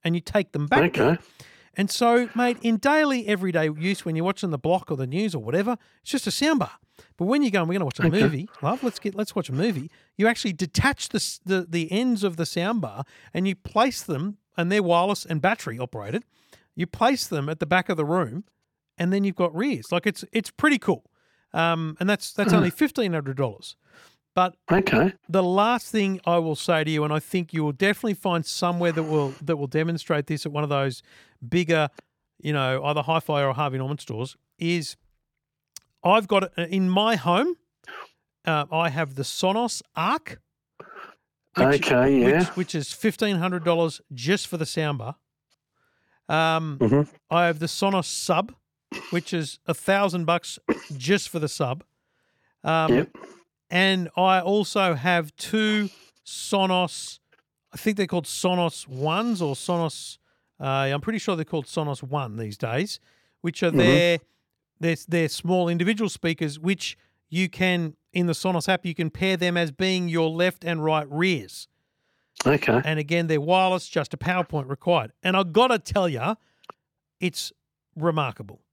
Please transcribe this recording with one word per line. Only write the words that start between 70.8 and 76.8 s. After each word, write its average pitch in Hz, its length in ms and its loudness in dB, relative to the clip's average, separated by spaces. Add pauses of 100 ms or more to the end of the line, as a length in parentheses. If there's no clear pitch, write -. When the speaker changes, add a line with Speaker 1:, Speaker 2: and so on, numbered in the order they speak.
Speaker 1:
right 156 280 0
rears. 151 580 -2 (760)
Speaker 2:
Okay. 131 380 4
Speaker 1:
And 156 140 0
again, 165 280 0
they're 160 140 2
wireless, 185 480 2
just - 260 -2
a - 20 -10
PowerPoint 165 520 -2
required. 139 440 0 (100)
And 185 140 2
I've 185 160 2
gotta 233 260 6
tell 185 300 0
ya, 147 260 -2 (840)